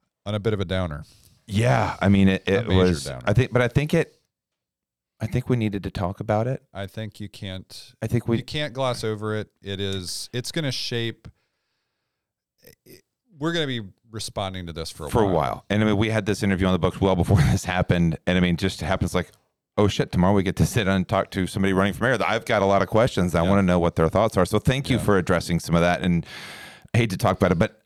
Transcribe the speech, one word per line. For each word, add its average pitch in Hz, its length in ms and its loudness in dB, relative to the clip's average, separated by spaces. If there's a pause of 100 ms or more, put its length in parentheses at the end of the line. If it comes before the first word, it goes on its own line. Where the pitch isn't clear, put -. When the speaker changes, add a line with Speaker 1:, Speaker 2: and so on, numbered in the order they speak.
(240)
Speaker 1:
on 104 100 -6
a 104 60 -2
bit 104 140 -2
of 98 60 -4
a 95 40 -2
downer. 85 400 -4 (440)
Speaker 2:
Yeah, 110 520 0
I 92 80 2
mean, 98 200 6
it, 95 200 2
Speaker 1:
A 98 120 4
Speaker 2:
it - 80 -6
Speaker 1:
major 92 140 2
Speaker 2:
was, 82 220 2
Speaker 1:
downer. 65 200 -10
Speaker 2:
I 104 80 2
think, 127 200 2
but 123 100 2
I 120 60 2
think 151 260 -2
it, - 240 -2 (1000)
I 107 80 -6
think 123 200 -4
we 127 80 0
needed 101 280 -2
to 95 80 -6
talk 92 260 -6
about 110 300 -2
it. 135 140 -8 (120)
Speaker 1:
I 98 140 -10
think 110 320 -14
you 101 80 -12
can't, - 760 -14
Speaker 2:
I 113 60 -6
think - 180 -2
we 113 120 0
Speaker 1:
you - 40 -6
can't 151 320 -8
gloss 127 300 -4
over 107 320 -4
it. 104 120 -8 (140)
It 98 180 -8
is, 95 520 -8
it's 123 180 -8
gonna 147 220 -4
shape, 117 560 -8 (1600)
it, - 180 -20 (360)
we're 160 140 -4
gonna 160 140 -2
be 123 160 -6 (280)
responding 95 560 -8
to 82 60 -10
this 80 180 -8
for 80 160 -12
a 69 40 -8
Speaker 2:
for 110 140 2
Speaker 1:
while. 98 60 2
Speaker 2:
a 87 40 0
while. 65 360 -2
And 104 120 2
I 107 40 4
mean, 107 100 2
we 110 140 0
had 107 160 -2
this 104 160 0
interview 95 240 2
on 92 60 4
the 92 60 2
books 87 220 0
well 95 160 4
before 87 200 4
<laughs> 71 160 4
this - 120 0
happened. 87 640 0
And 90 100 2
I 92 40 4
mean, 87 160 2
just 95 240 -4
happens 92 340 -2
like, 90 160 -2 (480)
oh 104 100 6
shit, - 220 -2
tomorrow 90 240 2
we 98 80 4
get 90 140 -2
to - 100 4
sit 104 220 0
and 95 180 0
talk - 260 0
to 92 140 -2
somebody 95 260 -2
running 95 200 2
for 85 120 -6
mayor. 120 220 2
I've 110 200 -2
got 107 160 2
a 98 40 2
lot 98 160 4
of 92 60 -2
questions. 101 460 2
I 85 80 2
Speaker 1:
Yeah. 92 80 2
Speaker 2:
wanna 98 120 4
know 90 160 4
what 85 180 0
their 82 120 4
thoughts 104 280 0
are. 90 100 4
So 107 120 0
thank 135 320 0
you 127 60 2
Speaker 1:
Yeah. - 80 -2
Speaker 2:
for 101 140 4
addressing 85 420 0
some 82 140 -4
of 85 80 6
that. 85 200 2
And 87 220 2 (720)
I 107 40 2
hate 117 120 2
to 92 60 -6
talk 95 200 2
about 92 160 4
it, 82 60 0
but - 260 -2